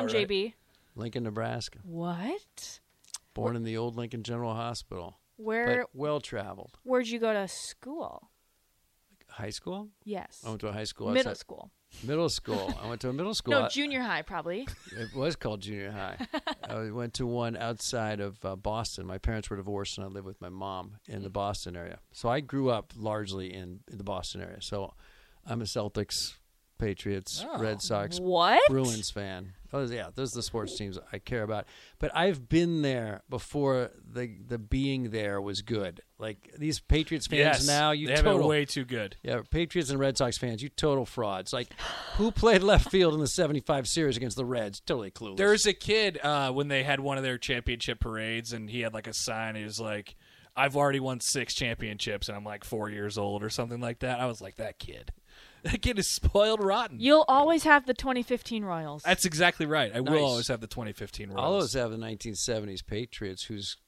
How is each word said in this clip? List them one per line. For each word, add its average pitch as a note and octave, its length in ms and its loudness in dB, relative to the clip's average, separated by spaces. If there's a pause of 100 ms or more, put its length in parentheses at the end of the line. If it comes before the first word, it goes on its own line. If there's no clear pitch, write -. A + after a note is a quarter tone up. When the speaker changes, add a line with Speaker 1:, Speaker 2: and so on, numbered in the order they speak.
Speaker 1:
about A3 40 -2
right. A3 80 4
Speaker 2:
J G3+ 40 2
B? G3+ 300 -2 (400)
Speaker 3:
Lincoln, A2+ 280 -4
Nebraska. A2+ 600 -4
Speaker 2:
What? F3 960 -8 (540)
Speaker 3:
Born A#2+ 220 -2
in A#2 80 -4
the A2+ 140 -4
old A#2 180 -4
Lincoln A#2 280 -6
General A#2 300 -4
Hospital. A2 640 -8 (200)
Speaker 2:
Where A#3 460 0
Speaker 3:
But - 100 -12
well-traveled. B2 800 -6 (120)
Speaker 2:
Where'd B3 240 0
you A#3 100 -4
go A3+ 160 0
to G3 140 -2
school? - 840 -12 (1000)
Speaker 3:
High G#2+ 200 -10
school? F3+ 400 -10 (140)
Speaker 2:
Yes. - 420 -10
Speaker 3:
I A2+ 40 -8
went G#2+ 120 -8
to G#2+ 60 -4
a G#2 60 -4
high G#2+ 100 -6
school G#2+ 280 -8
Speaker 2:
Middle B3+ 200 2
Speaker 3:
outside F#2+ 80 -10
Speaker 2:
school. - 320 -16 (320)
Speaker 3:
Middle D3+ 260 0
school. G2+ 440 -2 (100)
I G#2+ 60 -6
went A#2 120 -8
to B2+ 80 -2
a B2+ 40 -2
middle F3+ 200 -4
Speaker 2:
<laughs> - 0 -
Speaker 3:
school - 200 0
Speaker 2:
No, C#4 100 4
Speaker 3:
out- - 80 0
Speaker 2:
junior C#4 300 -2
high, F#3 200 -2
probably. F3 460 -6 (300)
Speaker 3:
It A2+ 180 -8
was C#3+ 220 -2
called G#2+ 240 -4
junior G2+ 300 -8
high. G2 260 -8 (280)
Speaker 2:
<laughs> - 240 -8
Speaker 3:
I A2 220 -6
went A#2+ 240 -6
to B2+ 100 -4
one A#2 320 -2
outside A2+ 600 -4
of, G2+ 260 -8
uh, F#2+ 120 -6
Boston. G#2 500 -6
My F#2 100 -8
parents A2 320 -2
were G#2+ 80 -6
divorced, G2 400 -6
and G2 80 -8
I G2 40 -10
lived F#2+ 180 -12
with G2 140 -14
my F2+ 80 -12
mom F#2+ 480 -10 (100)
in G#2 160 -8
the G2 60 -8
Speaker 2:
Mm. F#2 40 -14
Speaker 3:
Boston G2+ 440 -4
area. E2+ 220 -12 (120)
So - 180 -6
I B2 120 0
grew C3+ 280 0
up A2 280 0
largely G2+ 560 -4
in, F#2 260 -12 (100)
in - 80 -14
the G2 60 -10
Boston F#2+ 380 -6
area. F2+ 200 -12
So G2 320 -6 (540)
I'm A#2 140 -4
a A2 40 -4
Celtics, - 680 -4 (460)
Patriots, G2+ 680 -2
Speaker 1:
Oh. D#4 120 -4
Speaker 3:
Red G#2+ 240 -2
Sox, A2+ 360 -2
Speaker 2:
What? F#3 500 6
Speaker 3:
Bruins B2 420 0
fan. F#2+ 420 -8 (180)
Oh, C#3 140 -2
yeah, A#2 300 -4
those C3 180 -4
are A#2 40 -8
the A#2 60 -4
sports G#2 340 -4
teams G2 200 -8 (160)
I G#2 60 -6
care A#2 240 -4
about. G#2 240 -4 (320)
But D3 160 0
I've D#3+ 340 0
been E3 320 4
there A#2+ 480 -2
before C3+ 600 0 (180)
the, A#2 260 -6 (120)
the A#2+ 100 -4
being C3 540 0
there G#2 300 -2
was G2+ 200 -4
good. G#2 400 -4 (160)
Like, A2 400 -10
these D3+ 220 -2
Patriots D#3 480 2
fans - 120 2
Speaker 1:
Yes. C#3+ 280 6
Speaker 3:
now, D3 240 6
you D3+ 160 0
Speaker 1:
They B2+ 60 2
have D3+ 120 8
it G#3 40 8
Speaker 3:
total E3+ 180 6
Speaker 1:
way D3+ 180 4
too C#3 200 -2
good. A2+ 360 -4
Speaker 3:
Yeah, A#2+ 280 -2
Patriots D#3+ 420 0
and C#3 80 0
Red C3+ 180 2
Sox A#2+ 200 2
fans, A#2 260 -2
you D3 60 -8
total C#3 360 2
frauds. G2 480 -4
Like, B2 140 -4 (480)
who A3 160 4
played G#3 320 8
left G3 260 8
field F3+ 240 8
in D#3 60 2
the D3 80 2
seventy-five C#3 600 2
series D3 300 2
against A#2 200 -4
the B2+ 80 0
Reds? A2+ 340 -2
Totally A2+ 320 -2
clueless. A2 260 -10
Speaker 1:
There's G#3 280 6
a G3+ 80 4
kid, G3+ 500 2
uh, C#3+ 280 2
when C#3+ 180 0
they C3+ 140 2
had C#3 180 2
one C#3 160 0
of C3+ 60 -2
their B2+ 140 0
championship A#2+ 640 -2
parades, A2+ 540 -4
and A2+ 160 -8
he A#2+ 120 -4
had, A2+ 120 -4
like, A2 140 -8
a A2+ 60 -10
sign. A2 420 -4
He G#2+ 100 -6
was G#2+ 140 -6
like, G#2+ 360 -6 (400)
"I've C3+ 220 4
already C#3+ 240 4
won C3 180 -2
six - 340 0
championships, A2 760 -4
and G#2 80 -6
I'm, G#2 80 -10
like, G#2 180 -8
four G#2+ 260 -4
years G#2 280 -4
old," G2+ 260 -2
or G#2+ 60 -2
something A#2+ 320 -4
like A#2+ 180 -4
that. B2+ 220 -2
I C3 40 0
was A#2+ 160 -4
like, G2 140 -12
"That G#2+ 240 -8
kid." A#1+ 380 -12
<laughs> - 40 -20 (440)
That F#3 160 0
kid B3 160 0
is F#3 100 2
spoiled G#3+ 560 4
rotten. G3 360 2
Speaker 2:
You'll D4 280 10
always D4 360 8
have C#4+ 240 10
the B3+ 80 4
twenty B3+ 260 0
fifteen A#3 420 -2
Royals. D#3+ 380 -4
Speaker 1:
That's F3+ 240 4
exactly E3+ 400 4
right. D3 300 2
I B2 40 0
Speaker 3:
Nice. C#3+ 140 2
Speaker 1:
will D3+ 100 8
always A#2+ 240 2
have A#2+ 140 0
the A2+ 60 -10
twenty G#2+ 260 -6
fifteen G2+ 360 -10
Royals. G2 140 -6
Speaker 3:
I'll E3 100 4
always E3 200 2
have B2 160 0
the A2 80 -6
nineteen A2 380 -6
seventies G#2 480 -4
Patriots, G#2 600 -6
whose G2 320 -8 (100)